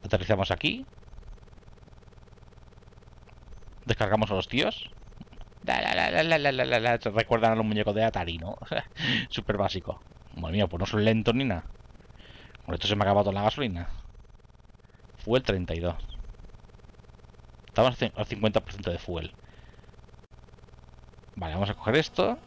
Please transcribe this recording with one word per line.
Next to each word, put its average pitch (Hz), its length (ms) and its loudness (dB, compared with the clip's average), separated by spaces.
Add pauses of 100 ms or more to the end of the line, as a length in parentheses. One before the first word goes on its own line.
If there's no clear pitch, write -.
Aterrizamos 95 480 2
aquí. 202 340 -2 (3000)
Descargamos 107 440 2
a 104 60 0
los 92 140 0
tíos. - 420 -2 (760)
La, - 140 2
la, - 120 0
la, - 160 2
la, 170 140 2
la, 160 140 4
la, 143 140 4
la, 127 140 2
la, 123 140 2
la. 117 180 2
Te 113 140 -2
recuerdan 113 400 4
a 110 40 4
los 110 100 2
muñecos 107 280 0
de 107 100 2
Atari, 87 340 0
¿no? 85 200 -8 (360)
<laughs> - 360 -2
Súper 107 280 -4
básico. - 440 -2 (340)
Madre 82 180 -6
mía, 101 140 4
pues 85 120 -4
no 95 80 0
son 107 180 2
lentos 113 300 4
ni 135 100 0
nada. 90 200 -2 (1000)
Con - 80 -4
esto - 140 -2
se 208 80 2
me 202 60 0
ha - 20 4
acabado 196 220 6
toda 98 100 2
la 202 80 0
gasolina. 117 440 0 (1300)
Fuel 127 260 2
treinta 90 320 0
y 82 40 -2
dos. 85 160 0 (1700)
Estamos 123 240 4
al 120 60 -10
cin-, 120 180 -2
al 107 100 -2
cincuenta 107 360 2
por - 100 -14
ciento 98 200 -6
de 170 60 -4
fuel. 165 360 -8 (2000)
Vale, 82 180 -6
vamos 98 160 0
a 104 60 -4
coger 117 220 2
esto. 196 500 0